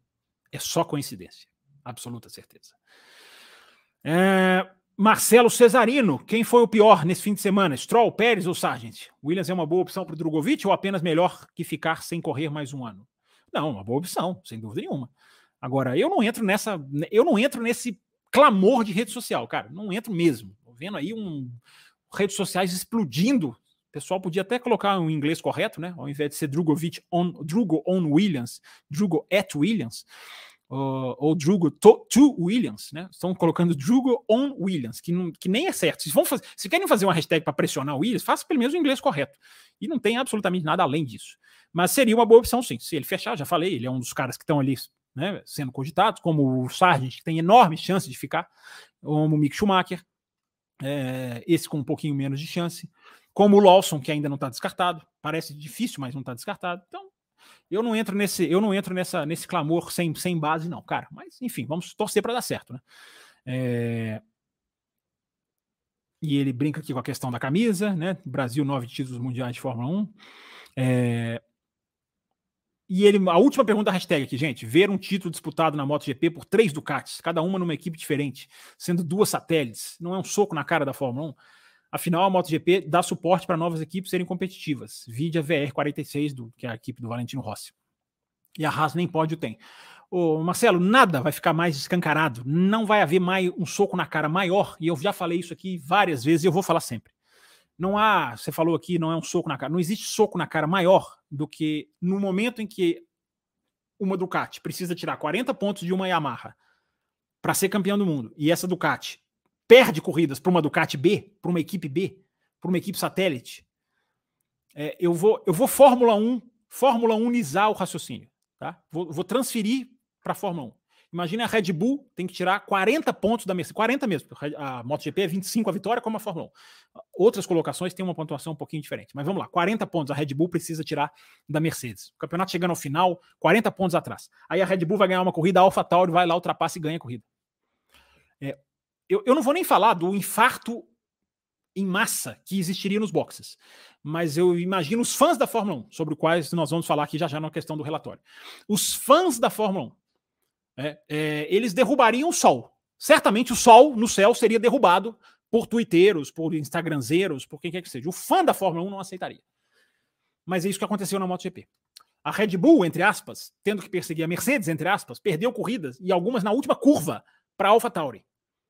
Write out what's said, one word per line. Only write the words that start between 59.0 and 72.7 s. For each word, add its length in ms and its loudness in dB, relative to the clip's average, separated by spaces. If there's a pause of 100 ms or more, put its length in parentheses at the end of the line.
nesse 200 -6
clamor 440 -2
sem, 240 -2
sem 240 -4
base, 300 -2
não, 140 -12
cara. 280 -8
Mas, 320 -20
enfim, 240 -8
vamos 280 -8
torcer 280 -2
pra 100 -6
dar 100 -4
certo, 300 -10
né? 80 -16 (640)
É, 760 -4 (2000)
e 140 0
ele 160 0
brinca 280 -4
aqui 120 -10
com 60 -4
a 40 -6
questão 280 -8
da 100 -8
camisa, 540 0
né? 300 -4
Brasil, 400 -4
nove 220 -4
títulos 320 -10
mundiais 360 -6
de 60 -14
Fórmula 280 -6
um. 240 -4 (640)
É... 640 -2 (1500)